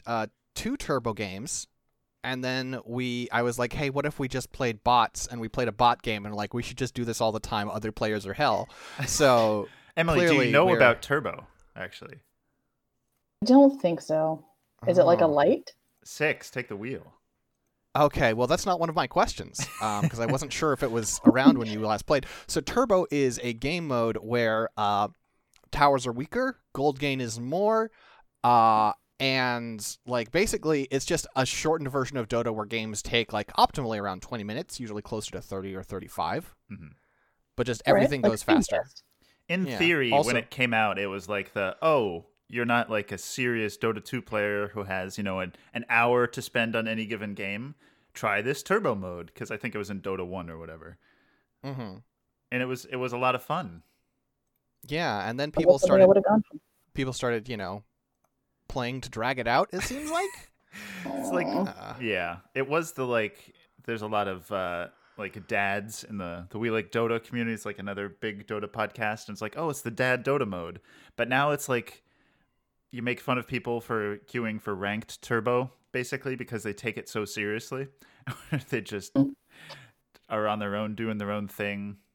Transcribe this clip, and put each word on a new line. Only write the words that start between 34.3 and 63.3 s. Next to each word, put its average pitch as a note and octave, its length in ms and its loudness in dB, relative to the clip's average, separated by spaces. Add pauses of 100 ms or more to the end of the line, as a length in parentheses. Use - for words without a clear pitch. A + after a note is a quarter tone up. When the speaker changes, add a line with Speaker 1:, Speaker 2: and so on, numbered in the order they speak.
Speaker 1:
minutes, G#2+ 340 -8
usually G#2+ 220 -8
closer - 300 -8
to F#2 100 -8
thirty F#2+ 340 -8
or F#2 80 -10
thirty-five. F#2+ 720 -6 (160)
Speaker 2:
Mm-hmm. E2 160 -14 (680)
Speaker 1:
But A#2+ 100 -2
just A#2 180 -2
Speaker 3:
All - 80 6
right, - 100 6
Speaker 1:
everything C3+ 180 2
Speaker 3:
like A#2 100 4
Speaker 1:
goes A2 80 -2
Speaker 3:
speed - 140 2
Speaker 1:
faster. - 300 2
Speaker 3:
test. - 200 -20 (460)
Speaker 2:
In F#3 180 0
Speaker 1:
Yeah. A#2+ 100 -4
Speaker 2:
theory, E3 360 4
Speaker 1:
Also C#3+ 140 6
Speaker 2:
when B2 100 2
it - 120 -4
came B2 240 0
out, G#2+ 240 2
it G2 100 -2
was F#2+ 200 -8
like G2+ 260 -4
the, F#2+ 280 -2
"Oh, A2+ 460 0 (200)
you're A#2+ 180 -2
not, A#2+ 240 2
like, G#2 240 -2
a F#2+ 40 -6
serious A#2 600 -4
Dota A2+ 260 -2
two B2 180 -6
player G#2 480 -2
who G#2 140 -8
has, F#2+ 340 -6
you G#2 60 -4
know, F#2+ 160 -2
an, F#2 140 -6 (200)
an A#2 140 -8
hour A#2+ 400 4
to B2 140 -8
spend A2+ 340 -2
on A2+ 120 0
any A2 180 -4
given G#2 280 -6
game. G#2 420 -8 (380)
Try G#2 280 0
this C3+ 220 -2
Turbo F#3+ 320 2
mode," F2+ 400 -8
'cause A2+ 160 -10
I A2 60 -8
think A2 180 -6
it - 20 -4
was G2 140 -6
in G2 100 -8
Dota F#2 260 -4
one F2+ 220 -8
or E2 80 -14
whatever. D#2+ 400 -18 (640)
Speaker 1:
Mm-hmm. B2+ 340 -10 (540)
Speaker 2:
And B2 100 -2
it B2+ 40 -2
was, B2+ 200 -6
it B2+ 120 -8
was B2+ 160 -4
a A#2+ 40 -2
lot B2+ 180 2
of B2 80 -6
fun. B2 400 -6 (1040)
Speaker 1:
Yeah, A#2+ 420 -2
and A#2+ 100 -6
then D3 120 -4
Speaker 3:
But - 80 -2
Speaker 1:
people E3 140 8
Speaker 3:
what's C#3 100 -2
something F#3 180 2
I F#3 40 10
Speaker 1:
started, - 40 12
Speaker 3:
would've G3 160 6
gone G#3 260 6
for? - 60 -14 (360)
Speaker 1:
people C3 200 -2
started, A#2 340 0
you B2 80 -6
know, G2+ 280 -6 (840)
playing B2+ 340 -4
to - 80 -12
drag B2 300 -2
it A2+ 80 -4
out, C3+ 240 4
it F#3 120 -4
seems D4 280 -8
like. F#4 180 -2 (420)
Speaker 2:
<laughs> G3 340 -14
It's F3+ 260 -6
like, F3 160 -2
Speaker 3:
Aw. F#3 200 -2
Speaker 1:
Uh. G#2+ 340 -12
Speaker 2:
yeah, F2+ 360 -2 (180)
it C3 120 -2
was D#3+ 260 -2
the, C3 120 -4
like, A2+ 480 -2 (320)